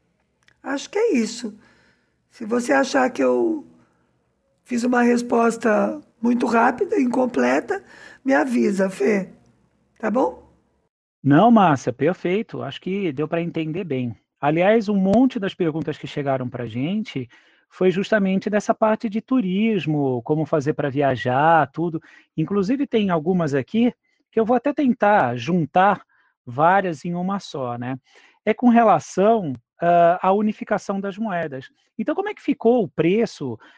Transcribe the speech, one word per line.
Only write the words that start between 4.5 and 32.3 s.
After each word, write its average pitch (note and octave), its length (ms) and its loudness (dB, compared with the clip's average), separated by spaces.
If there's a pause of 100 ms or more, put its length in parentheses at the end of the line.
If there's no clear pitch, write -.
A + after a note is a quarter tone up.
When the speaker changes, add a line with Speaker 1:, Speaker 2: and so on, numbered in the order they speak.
Speaker 1:
fiz A#3+ 200 -4
uma B3 180 2
resposta A#3 960 0 (220)
muito A#3+ 240 0
rápida, B3 540 0
incompleta, B3+ 840 0 (420)
me C4 100 2
avisa, A#3 540 2
Fê. G3 420 -2 (680)
Tá G#3+ 120 -4
bom? C4 380 -2 (760)
Speaker 2:
Não, D#3 280 6
Márcia, E3+ 420 4
perfeito. F3 680 -4
Acho C3+ 180 -12
que F#3 320 -4
deu D3 140 -6
pra E3+ 160 -4
entender D#3+ 420 -6
bem. B2+ 300 -6 (260)
Aliás, F#3 480 2
um G#3 80 0
monte G#3+ 420 4
das F#3+ 160 -6
perguntas D#3 440 -4
que - 80 -14
chegaram C3+ 420 -4
pra B2 180 -10
gente C3+ 640 -6 (420)
foi F#3 200 0
justamente F#3+ 600 0
dessa G3+ 240 0
parte A3 340 -2
de G#3 120 -6
turismo, F3+ 1040 -2
como D#3 200 0
fazer D3+ 300 -2
pra D3 160 -4
viajar, C#3 800 2
tudo. D#3+ 320 -6 (340)
Inclusive, G3+ 500 -2
tem G#3 240 0
algumas E3 440 0
aqui A3 400 0 (360)
que - 80 -4
eu A3 60 2
vou A#3+ 120 2
até C#4+ 160 -2
tentar G#3 640 2
juntar F3+ 680 0 (420)
várias E3 600 0
em F3 100 -6
uma F#3 240 -4
só, B2 400 -8
né? B2+ 180 -6 (480)
É G#3+ 80 0
com A#3+ 160 2
relação, G#3 840 2 (260)
ah, E3+ 400 4
à F#3 120 2
unificação G#3 680 -2
das G3 160 -8
moedas. E3+ 500 -6 (320)
Então, C#4+ 160 -4
como G4+ 140 -4
é G#4 60 -8